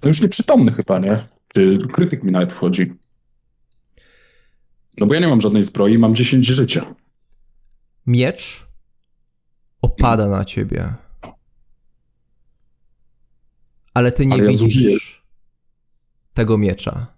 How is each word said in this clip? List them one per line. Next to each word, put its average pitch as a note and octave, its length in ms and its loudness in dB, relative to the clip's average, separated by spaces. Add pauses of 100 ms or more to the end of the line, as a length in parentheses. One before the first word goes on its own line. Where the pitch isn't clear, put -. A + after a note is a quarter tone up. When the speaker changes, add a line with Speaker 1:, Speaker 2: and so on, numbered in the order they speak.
Speaker 1:
no C#3 40 2
już D#3 140 2
nieprzytomny A3 500 2
chyba, F#2 280 -2
nie? G2+ 280 -2 (200)
Czy F#2+ 320 2 (140)
krytyk F3 300 -2
mi G2 80 -2
nawet F2+ 220 -2
wchodzi? F2+ 400 -4 (2000)
No G#2 100 0
bo B2+ 60 2
ja D#3 60 0
nie F3 80 0
mam B2 140 2
żadnej G#2 220 0
zbroi, G#2 340 0
mam A2+ 180 4
dziesięć B2 300 2
życia. B2+ 500 -2 (1120)
Speaker 2:
Miecz - 580 -2 (1160)
opada A2+ 420 0
Speaker 1:
Hmm. G2+ 160 -2
Speaker 2:
na G2 60 -4
ciebie. - 480 -8 (3000)
Ale B2 180 2
ty C#3 140 0
nie C3+ 80 2
Speaker 1:
Ale A#2 100 2
ja G#2 60 4
Speaker 2:
widzisz A2+ 240 2
Speaker 1:
zużyję. A#2 240 2 (1400)
Speaker 2:
tego A2+ 240 0
miecza. G#2 500 -4 (100)